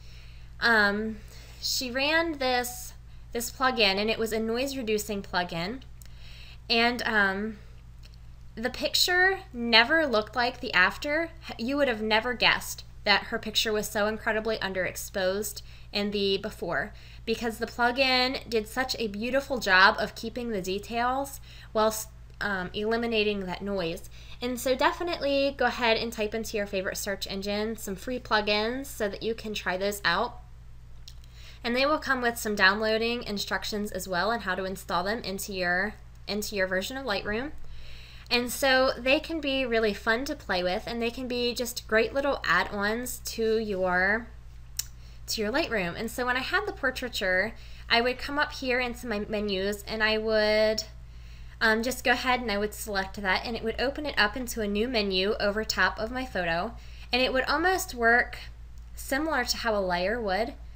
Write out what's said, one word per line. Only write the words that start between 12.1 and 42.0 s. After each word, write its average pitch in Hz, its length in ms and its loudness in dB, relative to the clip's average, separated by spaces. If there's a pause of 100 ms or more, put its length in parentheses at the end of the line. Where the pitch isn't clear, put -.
guessed - 500 2 (200)
that 202 200 4
her 226 140 -4
picture 220 340 0
was 208 160 0
so 208 200 2
incredibly 220 500 0
underexposed 190 1040 -2 (280)
in 208 200 0
the 196 260 2
before, 185 560 -4 (320)
because 226 340 -2
the 233 80 -2
plugin 254 800 2
did 220 200 0
such 254 300 -2
a 226 100 -2
beautiful 247 500 0
job 196 400 8
of - 160 -2
keeping 233 360 -6
the 208 100 0
details 233 800 -2 (320)
whilst, 220 360 2 (320)
um, 185 340 -2
eliminating 214 640 2
that 180 220 -6
noise. 190 480 -4 (300)
And 247 200 -2
so 262 140 2
definitely 277 800 2
go 254 100 2
ahead 233 300 4
and 233 160 -4
type 208 220 -2
into 220 220 -4
your 202 100 0
favorite 196 300 -2
search 190 300 -4
engine 208 500 -2
some 196 200 -6
free 254 240 -4
plugins 220 640 2
so 214 220 -2
that 202 140 -6
you 220 120 -2
can 220 200 -6
try 180 220 -2
those 202 280 -2
out. 190 340 2 (1300)
And 240 100 0
they 262 120 4
will 302 120 4
come 269 220 0
with 240 180 0
some 214 160 -2
downloading 220 680 4
instructions 208 640 -4
as 185 160 -6
well 190 240 0
on 233 100 0
how 190 140 -2
to 196 100 -2
install 185 400 -2
them 214 180 -2
into 196 300 -6
your, 185 420 0 (340)
into 208 260 -2
your 190 120 2
version 190 300 -2
of 269 100 -6
Lightroom. 220 460 -2 (800)
And 240 220 2
so 262 440 6
they 262 220 4
can 320 220 -4
be 269 260 0
really 226 260 4
fun 226 340 0
to 294 100 -4
play 185 260 -2
with, 180 240 0
and 233 160 -4
they 233 80 2
can 254 160 -6
be 240 260 0
just - 360 -6
great 220 260 4